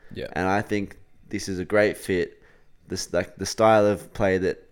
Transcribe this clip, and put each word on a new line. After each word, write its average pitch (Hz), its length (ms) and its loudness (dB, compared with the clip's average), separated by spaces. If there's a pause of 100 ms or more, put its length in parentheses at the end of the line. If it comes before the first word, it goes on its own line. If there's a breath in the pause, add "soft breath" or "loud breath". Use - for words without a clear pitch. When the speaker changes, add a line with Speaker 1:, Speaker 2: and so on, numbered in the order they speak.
(120 soft breath)
Speaker 1:
Yeah. - 200 -10
Speaker 2:
And 90 160 -2
I 101 140 0
think 104 340 -4 (320)
this 101 200 -6
is 95 100 -4
a 92 60 -4
great 104 320 2
fit. - 460 -4 (460 soft breath)
This, - 240 -8
like, 87 240 -2
the 92 100 -6
style 110 400 4
of 101 280 -2
play 95 240 2
that, 90 340 -2